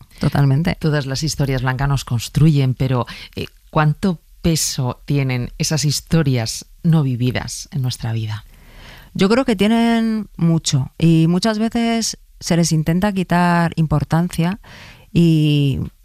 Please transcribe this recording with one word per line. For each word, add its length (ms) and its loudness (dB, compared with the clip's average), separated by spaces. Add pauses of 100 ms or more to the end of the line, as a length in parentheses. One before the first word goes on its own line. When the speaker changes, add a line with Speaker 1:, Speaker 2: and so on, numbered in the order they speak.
(200)
Speaker 1:
totalmente. 600 0
Speaker 2:
Todas 260 0
las 180 -6
historias, 380 -2
Blanca, 260 -2
nos 180 -2
construyen, 680 2
pero, 320 -2 (300)
eh, 100 -8 (240)
¿cuánto 500 0 (220)
peso 640 -2
tienen 520 -2
esas 280 -2
historias 800 -2 (180)
no 200 4
vividas 680 -4
en 100 -4
nuestra 320 -6
vida? 320 -6 (680)
Speaker 1:
Yo 160 2
creo 160 2
que 100 0
tienen 720 0 (100)
mucho 600 0
y 300 4
muchas 320 0
veces 580 -2 (220)
se 180 -2
les 140 2
intenta 420 0
quitar 600 0
importancia 840 0 (520)
y, 680 2 (260)